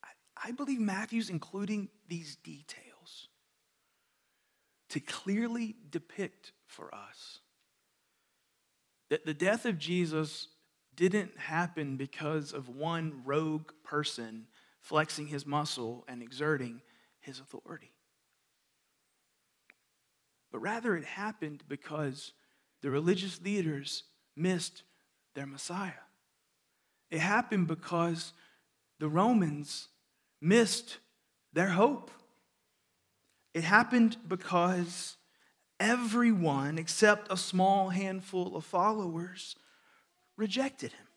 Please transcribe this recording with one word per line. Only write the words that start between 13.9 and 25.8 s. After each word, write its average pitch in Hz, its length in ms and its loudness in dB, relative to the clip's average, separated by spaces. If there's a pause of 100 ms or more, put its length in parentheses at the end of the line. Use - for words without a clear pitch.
flexing 151 480 -2
his 143 180 -6
muscle 131 600 -4
and 123 140 -12
exerting 127 600 -2 (380)
his 131 180 -16
authority. - 540 -16 (2500)
But - 80 -8
rather, 214 380 -2
it 151 80 -6
happened 170 640 -8
because 143 640 -6 (500)
the 139 80 -2
religious 175 500 0
leaders 170 640 -2 (320)
missed 175 480 0 (520)
their 139 120 -8
Messiah. 175 460 -6 (1200)